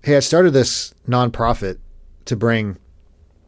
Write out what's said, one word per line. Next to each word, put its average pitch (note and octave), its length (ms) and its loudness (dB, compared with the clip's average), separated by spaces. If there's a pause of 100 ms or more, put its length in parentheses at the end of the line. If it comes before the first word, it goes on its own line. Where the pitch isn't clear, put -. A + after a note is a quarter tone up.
"Hey, C#3+ 140 2
I C#3 60 4
started E3+ 300 4
this - 420 0 (140)
nonprofit A#2 680 -2 (480)
to B2+ 100 -4
bring G#2+ 420 -2 (720)